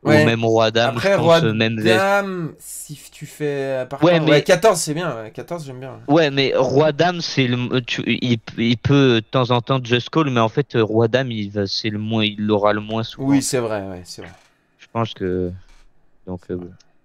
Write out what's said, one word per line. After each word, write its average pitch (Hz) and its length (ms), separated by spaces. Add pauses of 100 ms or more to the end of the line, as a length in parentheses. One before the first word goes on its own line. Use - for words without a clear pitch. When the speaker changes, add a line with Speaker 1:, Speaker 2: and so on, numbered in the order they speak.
Speaker 1:
Ouais. 151 160
Speaker 2:
Ou 151 60
même 113 180
roi 113 240
dame, 120 280
Speaker 1:
Après, 190 160
Speaker 2:
je - 20
pense, 156 100
Speaker 1:
roi 165 180
Speaker 2:
euh, 110 100
même 113 280
Speaker 1:
dame, 185 760
si - 360 (160)
tu - 140
fais, - 200
euh, 135 420
par 139 160
Speaker 2:
Ouais, 170 80
Speaker 1:
contre, 165 140
Speaker 2:
mais 156 80
Speaker 1:
ouais, 147 100
quatorze, 185 360
c'est 151 140
bien, 156 220
ouais, 110 160
quatorze, 165 340
j'aime 127 140
bien, 131 140 (140)
ouais. 143 60
Speaker 2:
Ouais, 156 160
mais 135 260
roi 135 360
dame, 170 300
c'est 135 260
le, 123 340
tu, - 240
il, 117 340 (200)
il 117 180
peut 135 380
de 113 40
temps 123 300
en 120 120
temps 131 220
just 120 280
call, - 180
mais 123 120
en 113 80
fait, - 260
euh, 117 80
roi 110 240
dame, 123 240
il 104 180
va, 101 160
c'est - 240
le 104 80
moins, 110 260
il 104 220
l'aura 104 280
le 104 80
moins 110 200
souvent. 131 280
Speaker 1:
Oui, 139 120
c'est 131 160
vrai, 110 240
ouais, 92 240
c'est - 160
vrai. 87 100 (460)
Speaker 2:
Je - 160
pense 113 220
que, 90 360 (760)
donc, 90 180
Speaker 1:
C'est - 80
Speaker 2:
euh, 90 40
Speaker 1:
vrai. 87 100
Speaker 2:
bon. 90 60 (300)